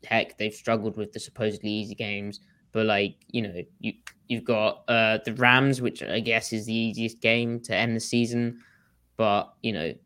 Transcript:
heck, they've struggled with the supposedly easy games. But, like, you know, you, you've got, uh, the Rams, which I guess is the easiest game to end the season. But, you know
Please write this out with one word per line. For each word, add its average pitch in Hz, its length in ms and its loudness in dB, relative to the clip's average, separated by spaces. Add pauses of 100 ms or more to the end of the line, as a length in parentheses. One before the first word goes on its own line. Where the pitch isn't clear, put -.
heck, - 340 -2
they've 107 160 -4
struggled 110 440 -2
with 104 160 -8
the - 80 -12
supposedly 107 480 -4
easy 104 260 -4
games. 104 460 -8 (320)
But, 110 140 2
like, 101 280 2 (120)
you 120 160 -4
know, 90 200 -8 (160)
you, 110 140 -6 (340)
you've 120 160 -4
got, 107 440 0
uh, 110 360 2
the 113 120 -6
Rams, 127 460 6
which - 220 -4
I 101 160 -2
guess 113 340 -2
is 107 120 -4
the 110 80 -4
easiest 113 480 -2
game 117 400 2
to 113 140 -4
end 113 200 0
the 113 60 -2
season. 120 600 0 (540)
But, 104 380 0 (100)
you 113 80 -2
know 82 220 -4 (120)